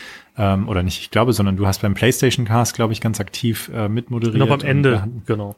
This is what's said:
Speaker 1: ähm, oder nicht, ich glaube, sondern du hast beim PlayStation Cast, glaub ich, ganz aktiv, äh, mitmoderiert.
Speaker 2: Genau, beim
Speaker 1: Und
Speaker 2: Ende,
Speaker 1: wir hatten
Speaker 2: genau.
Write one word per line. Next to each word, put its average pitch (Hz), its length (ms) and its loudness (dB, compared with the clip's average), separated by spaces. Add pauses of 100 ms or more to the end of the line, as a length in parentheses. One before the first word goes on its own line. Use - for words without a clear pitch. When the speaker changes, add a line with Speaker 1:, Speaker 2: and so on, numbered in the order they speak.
(380)
Speaker 1:
ähm, 98 320 2
oder 92 140 0
nicht, 92 180 -2
ich - 100 -14
glaube, 117 220 4
sondern 101 240 0
du 98 100 0
hast 98 140 -2
beim 101 140 0
PlayStation 120 500 2
Cast, 113 280 0
glaub 113 180 0
ich, 107 100 -4
ganz 113 180 -2
aktiv, 107 540 -4
äh, 107 160 -2
mitmoderiert. 117 460 -2
Speaker 2:
Genau, 131 100 4
beim 135 140 4
Speaker 1:
Und 139 40 -6
Speaker 2:
Ende, 139 280 4
Speaker 1:
wir 104 100 2
hatten 113 240 -8
Speaker 2:
genau. 104 320 -4